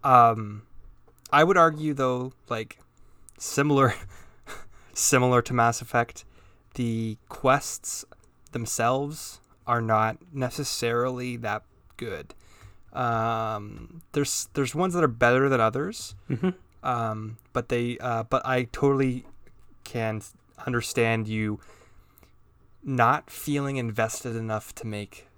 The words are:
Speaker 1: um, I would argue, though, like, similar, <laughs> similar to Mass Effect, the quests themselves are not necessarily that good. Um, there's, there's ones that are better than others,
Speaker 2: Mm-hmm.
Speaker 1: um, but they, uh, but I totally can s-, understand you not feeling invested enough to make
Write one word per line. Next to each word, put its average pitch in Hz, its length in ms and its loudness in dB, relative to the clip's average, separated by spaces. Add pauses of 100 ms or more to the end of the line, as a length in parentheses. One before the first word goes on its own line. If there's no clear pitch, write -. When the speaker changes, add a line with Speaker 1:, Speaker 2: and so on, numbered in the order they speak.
Speaker 1:
um, 113 600 6 (680)
I 147 120 8
would 185 140 6
argue, 156 360 4
though, 127 400 -2 (160)
like, 113 300 -8 (580)
similar, 139 560 4 (520)
<laughs> - 480 -16
similar 127 500 4
to - 100 -6
Mass 117 280 2
Effect, - 440 -4 (500)
the 113 420 -4 (120)
quests - 760 -2 (460)
themselves 131 880 -4 (280)
are 120 140 2
not 110 360 2 (160)
necessarily 123 1040 -2
that 107 260 -4 (340)
good. 95 360 -10 (600)
Um, 113 1080 -4 (120)
there's, - 400 -2
there's 135 200 -2
ones 175 220 0
that 175 80 2
are 151 40 2
better 123 420 4
than 131 120 2
others, 131 540 -2 (140)
Speaker 2:
Mm-hmm. 147 200 0 (340)
Speaker 1:
um, 113 540 -4 (160)
but 120 160 -4
they, 120 300 -2
uh, 117 240 -4
but 127 220 0
I 127 260 0
totally 135 540 2 (580)
can 110 340 -4
s-, - 160 -12 (320)
understand 113 640 0
you 107 320 -2 (1200)
not 131 460 2
feeling 143 480 -4
invested 113 580 -2
enough 110 400 -6
to - 120 -12
make 104 400 -10 (100)